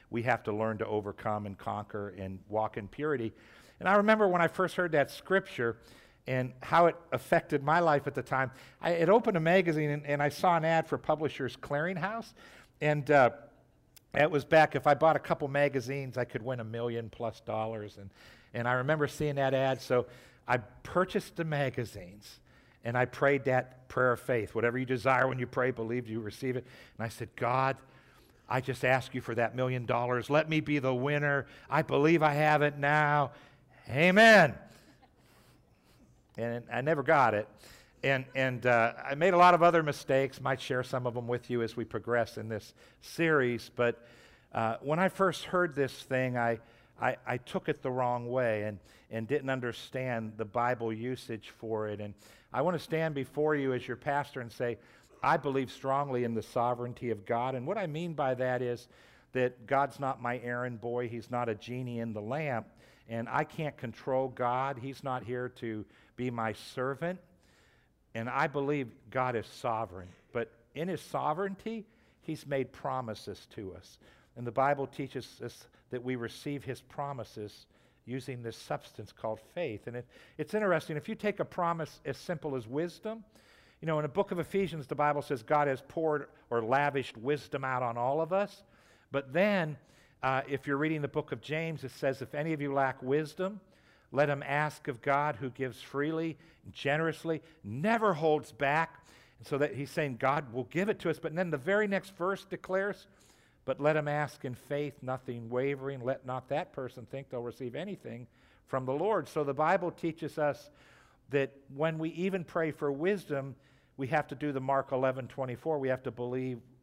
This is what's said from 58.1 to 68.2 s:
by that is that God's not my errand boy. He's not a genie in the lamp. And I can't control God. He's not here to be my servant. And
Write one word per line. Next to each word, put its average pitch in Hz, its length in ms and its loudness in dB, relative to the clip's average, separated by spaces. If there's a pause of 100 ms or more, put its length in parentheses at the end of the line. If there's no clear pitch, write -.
by 139 200 0
that 127 280 0
is 120 260 -4 (440)
that 123 340 0
God's 135 340 0
not 135 220 -4
my 120 160 -2
errand 123 420 -6
boy. 120 280 -4
He's 113 220 -10
not 120 200 -2
a 110 40 0
genie 123 440 -8
in 117 160 -4
the 107 80 -8
lamp. 131 440 -4 (440)
And 117 180 -6
I 135 140 0
can't 156 340 -6
control 131 520 -4
God. 127 520 -2
He's 131 220 -12
not 127 220 -6
here 123 320 -6
to 110 280 -6 (300)
be 123 160 -4
my 113 220 -2
servant. 139 640 -6 (960)
And 117 140 -6